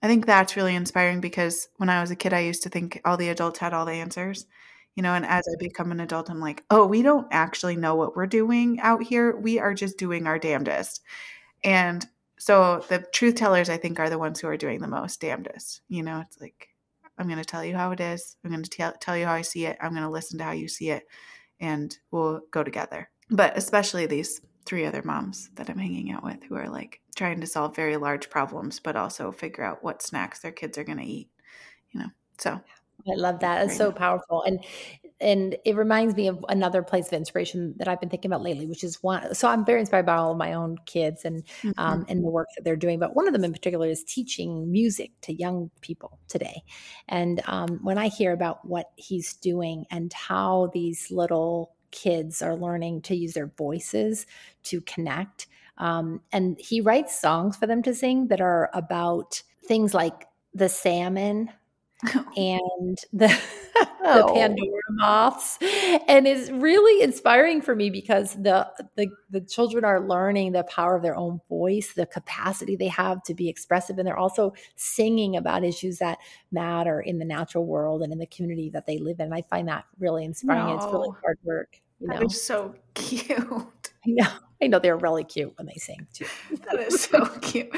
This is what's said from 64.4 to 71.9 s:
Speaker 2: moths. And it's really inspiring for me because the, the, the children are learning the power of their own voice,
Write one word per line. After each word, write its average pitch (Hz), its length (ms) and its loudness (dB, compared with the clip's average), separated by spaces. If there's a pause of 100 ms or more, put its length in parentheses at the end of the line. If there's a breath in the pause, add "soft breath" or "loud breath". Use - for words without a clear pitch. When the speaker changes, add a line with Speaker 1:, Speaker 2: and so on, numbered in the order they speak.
Speaker 2:
moths. 214 640 2 (500 loud breath)
And 277 200 10
it's 262 220 2
really 392 540 8
inspiring 285 580 6
for 247 140 0
me 208 140 2
because 196 460 0
the, 196 300 4 (300)
the, 208 120 0 (220)
the 190 120 -4
children 226 420 0
are 196 160 4
learning 190 540 2
the 175 100 2
power 175 320 2
of 175 80 0
their 165 140 0
own 175 320 -4
voice, 185 440 0